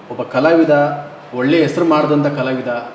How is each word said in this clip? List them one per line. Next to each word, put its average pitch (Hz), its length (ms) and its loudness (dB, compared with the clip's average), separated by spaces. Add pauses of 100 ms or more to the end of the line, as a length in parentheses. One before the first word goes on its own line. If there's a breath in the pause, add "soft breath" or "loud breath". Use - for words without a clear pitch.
(100)
ಒಬ್ಬ 120 120 -8
ಕಲಾವಿದ, 147 840 2 (300)
ಒಳ್ಳೆ 143 280 2
ಹೆಸರು 170 220 0
ಮಾಡಿದಂಥ 147 420 2
ಕಲಾವಿದ, 131 420 -4 (260)